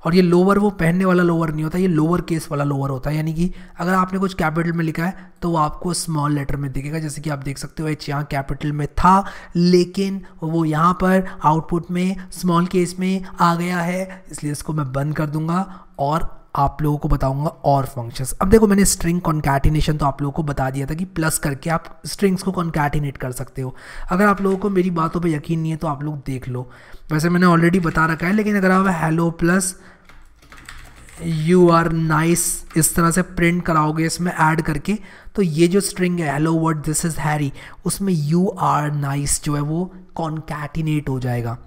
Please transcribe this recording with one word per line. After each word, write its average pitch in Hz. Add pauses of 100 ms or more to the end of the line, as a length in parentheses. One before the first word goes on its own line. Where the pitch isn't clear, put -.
और 165
ये 190
लोअर 180
वो 208
पहनने 180
वाला 180
लोअर 165
नहीं 151
होता, 156
ये 185
लोअर 170
केस 165
वाला 143
लोअर 139
होता 135
है, 151
यानी 156
कि 175 (260)
अगर 175
आपने 185
कुछ 185
कैपिटल 165
में 165
लिखा 160
है - (120)
तो 175
वो 170
आपको 151
स्मॉल 147
लेटर 143
में 139
दिखेगा। 147
जैसे 151
कि 156
आप 143
देख 135
सकते -
हो 156
एच 151
यहाँ 147
कैपिटल 147
में 147
था, 190 (320)
लेकिन 180 (180)
वो 165
यहाँ 156
पर 185 (200)
आउटपुट 160
में 180 (160)
स्मॉल 175
केस 180
में 185 (160)
आ 170
गया 175
है, 180
इसलिए 147
इसको 151
मैं 143
बंद 143
कर 156
दूंगा 160 (340)
और 147 (160)
आप 139
लोगों 147
को 156
बताऊंगा 139 (160)
और 139
फंक्शंस। 120 (100)
अब 190
देखो 220
मैंने 196
स्ट्रिंग 175
कॉन्कैटिनेशन 151
तो 151
आप 135
लोगों 143
को 160
बता 139
दिया 135
था 147
कि 175
प्लस 160
करके 143
आप -
स्ट्रिंग्स 185
को 190
कॉन्कैटिनेट 151
कर 127
सकते 123
हो। 127 (360)
अगर 185
आप 196
लोगों 190
को 202
मेरी 180
बातों 165
पे 170
यकीन 160
नहीं 160
है 156
तो 165
आप 143
लोग 151
देख 131
लो, 123 (440)
वैसे 156
मैंने 175
already 170
बता 160
रखा 165
है। 190
लेकिन 214
अगर 185
आप 190 (120)
hello 160 (100)
plus 180 (1700)
you 180
are 165 (240)
nice 165
इस 160
तरह 170
से 185 (100)
प्रिंट 175
कराओगे 156
इसमें 170
ऐड 160
करके, 160 (360)
तो 214
ये 170
जो 190
स्ट्रिंग 180
है 143
hello 165
world 160
this 156
is 156
Harry, 151 (340)
उसमें 190
you 165 (180)
are 147
nice 143
जो 147
है 147
वो 170 (240)
कॉन्कैटिनेट 151
हो 131
जाएगा। 120